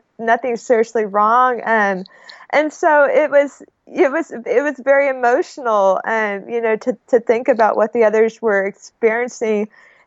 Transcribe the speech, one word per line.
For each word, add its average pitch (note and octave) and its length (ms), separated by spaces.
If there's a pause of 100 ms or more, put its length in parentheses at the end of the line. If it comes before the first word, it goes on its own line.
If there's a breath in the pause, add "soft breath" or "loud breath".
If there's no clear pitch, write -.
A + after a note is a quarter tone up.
(200)
nothing's A#3 420
seriously A3+ 440
wrong." A3+ 600
And, G3+ 420 (440 loud breath)
and D4+ 200
so D4 340
it C4+ 260
was, C#4+ 320 (240)
it C#4+ 240
was, D#4+ 180
it A#3 320
was D4 160
very C#4 300
emotional, A#3+ 1000
um, G#3 420
you A#3 140
know, A3 140
to, A#3+ 200 (120)
to A#3 120
think A#3 280
about A3+ 300
what A3 160
the A#3 100
others A3 400
were G3+ 200
experiencing. A3 1080 (380 soft breath)